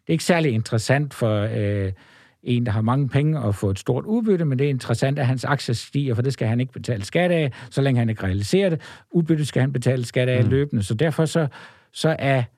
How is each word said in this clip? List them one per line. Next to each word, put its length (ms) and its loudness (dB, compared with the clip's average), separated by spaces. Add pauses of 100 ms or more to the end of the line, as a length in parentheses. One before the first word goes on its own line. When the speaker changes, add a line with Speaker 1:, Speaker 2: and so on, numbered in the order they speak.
Speaker 1:
er 40 0
ikke 120 0
særlig 280 4
interessant 640 0
for... 380 0
Øh, 400 -2 (500)
en, 240 0
der 60 0
har 80 0
mange 280 2
penge, 380 0
at 80 0
få 160 -2
et 80 -2
stort 260 -2
udbytte, 400 2
men 140 0
det 60 2
er 40 2
interessant, 500 -2
at 80 0
hans 180 -2
aktier 300 -2
stiger, 400 -4
for 80 0
det 100 -2
skal 160 -4
han 120 0
ikke 120 -4
betale 320 -6
skat 260 0
af, 220 0 (180)
så 100 -2
længe 180 2
han 100 2
ikke 140 -4
realiserer 480 0
det. 100 -2 (300)
Udbytte 340 2
skal 160 -2
han 120 2
betale 320 0
skat 240 0
af 160 4
Speaker 2:
Mm. 60 2
Speaker 1:
løbende, 320 0
så 120 -2
derfor 300 2
så, 240 0 (440)
så 260 0
er 240 2 (160)